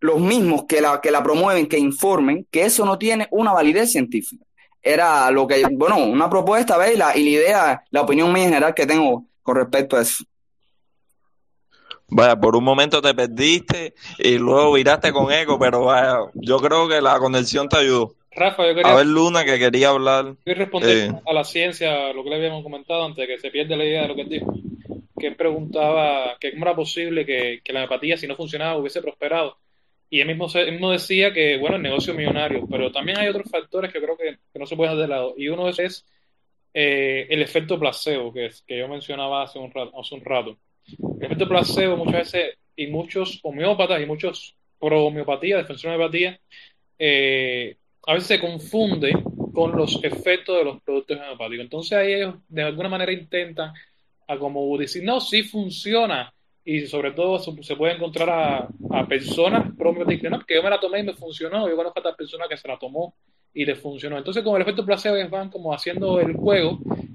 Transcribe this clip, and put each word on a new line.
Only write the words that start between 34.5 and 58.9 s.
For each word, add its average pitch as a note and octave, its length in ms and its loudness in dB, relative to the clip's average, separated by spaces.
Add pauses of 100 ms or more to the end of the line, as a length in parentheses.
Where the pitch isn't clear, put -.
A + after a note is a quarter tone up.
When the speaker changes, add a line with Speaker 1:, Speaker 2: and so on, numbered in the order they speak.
Speaker 3:
que D3 60 -16
no C#3 80 -12
se E3 100 -10
puede D#3+ 140 0
dejar D#3 120 -2
de D#3 60 -4
lado. B2+ 300 -4
Y C#3+ 100 -6
uno E3+ 160 -4
de F3+ 60 -2
esos F3 140 -4
es, F#3 220 -10 (680)
eh, C#3 560 0
el D#3 100 0
efecto D#3+ 380 -2
placebo, C3+ 520 -4
que A#2+ 160 -6
es, - 200 -18
que B2 120 -8
yo B2+ 100 -8
mencionaba C#3 560 -6
hace C3 140 -14
un C3 120 -14
rato, B2+ 280 -12
hace B2+ 160 -14
un C3 80 -16
rato. A2+ 360 -4 (600)
El - 80 -8
efecto E3 220 -2
placebo F#3 480 0
muchas E3+ 360 -2
veces, E3+ 260 -4 (160)
y D3 140 -8
muchos E3+ 560 -6
homeópatas F3 580 0
y D3 40 -6
muchos D3+ 500 -8 (240)
pro D3+ 260 2
homeopatía, D3+ 520 -2
defensores D#3+ 340 -8
de E3+ 40 -2
homeopatía, E3+ 440 -2 (580)
eh, C3+ 800 0 (280)
a D#3 100 0
veces F3+ 120 -2
se G3+ 140 2
confunde E3+ 720 -2 (420)
con E3 220 0
los D#3+ 260 -2
efectos F3+ 560 -2
de D#3+ 60 2
los C3 180 -8
productos C#3 340 -4
homeopáticos. A#2+ 480 -12
Entonces D#3 280 -10
ahí G3 220 0
ellos G3 200 -4 (140)
de D#3 160 -6
alguna D#3 240 -6
manera F#3 240 -4
intentan E3+ 600 -8 (540)
a C#3+ 100 -6
como C#3+ 400 -4
decir, D3 280 -8
"No, A#3+ 160 -2
sí G#3+ 240 0
funciona", G3+ 880 -4 (300)
y D3+ 220 -6
sobre C#3+ 260 -6
todo F3+ 260 -2
se, D3+ 240 -14
se D3 140 -10
puede D#3+ 180 0
encontrar E3 360 -4
a, C#3+ 380 -2 (220)